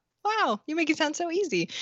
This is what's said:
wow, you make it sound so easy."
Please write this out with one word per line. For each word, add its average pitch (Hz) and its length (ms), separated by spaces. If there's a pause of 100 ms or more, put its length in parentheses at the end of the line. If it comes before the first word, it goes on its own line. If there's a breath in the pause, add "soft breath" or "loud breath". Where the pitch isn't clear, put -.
(240)
wow, 392 440
you 302 80
make 330 140
it 311 80
sound 302 180
so 339 160
easy." 311 380 (120 loud breath)